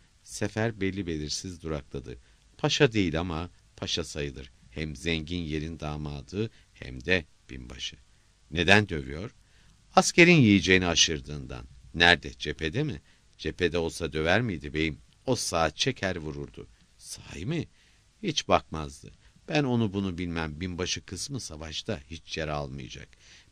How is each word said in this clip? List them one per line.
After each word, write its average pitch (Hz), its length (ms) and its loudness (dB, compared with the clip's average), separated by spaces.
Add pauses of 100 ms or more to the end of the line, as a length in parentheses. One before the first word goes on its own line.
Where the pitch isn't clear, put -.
(220)
Sefer 107 580 -4
belli 95 260 -2
belirsiz 80 560 -6
durakladı. 71 560 -8 (400)
Paşa 147 340 4
değil 87 280 2
ama 87 300 -4 (260)
paşa 87 280 -4
sayılır. 71 460 -8 (200)
Hem 78 260 -8
zengin 82 460 -4
yerin 78 380 -6
damadı 76 720 -6 (220)
hem 64 320 -14
de 90 200 2 (260)
binbaşı. 62 460 -12 (540)
Neden 90 380 6
dövüyor? 78 460 -6 (600)
Askerin 175 420 8
yiyeceğini 92 500 8
aşırdığından. 71 800 0 (280)
Nerede? 85 440 6
Cephede 78 440 -4
mi? 117 180 -6 (380)
Cephede 80 400 0
olsa 82 340 -2
döver 80 280 4
miydi 76 340 -4
beyim? 80 240 0 (280)
O 127 100 2
saat 82 400 0
çeker 98 400 -2
vururdu. 71 520 -10 (300)
Sahi - 480 -14
mi? 151 220 -4 (540)
Hiç - 260 -2
bakmazdı. 78 640 0 (360)
Ben 147 160 0
onu 117 280 2
bunu 95 260 -2
bilmem. 82 420 -4
Binbaşı 90 440 -4
kısmı 110 360 -10
savaşta 80 600 -8 (100)
hiç - 280 -10
yer 78 100 -4
almayacak. 69 600 -8 (440)